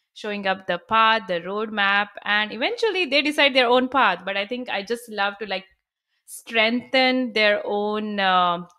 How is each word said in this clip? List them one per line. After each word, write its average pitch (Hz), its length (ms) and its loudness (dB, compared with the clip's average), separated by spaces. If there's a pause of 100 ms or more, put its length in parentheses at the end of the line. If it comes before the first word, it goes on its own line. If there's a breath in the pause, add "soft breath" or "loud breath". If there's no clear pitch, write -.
(140)
showing 208 320 -6
up 190 200 -2
the 175 120 -2
path, 220 500 2
the 175 140 -4
roadmap, 202 640 -2 (140)
and 208 280 0
eventually 370 540 -2
they 277 160 2
decide 294 340 2
their 254 120 4
own 254 240 2
path. 214 340 2
But 196 140 -4
I 202 80 -4
think 247 240 -8
I 202 120 -4
just 233 280 -8
love 202 300 -4
to, 214 60 -10
like, 190 200 -8 (580)
strengthen 247 1120 0
their 208 320 4
own, 208 540 -2
uh, 180 440 2 (140)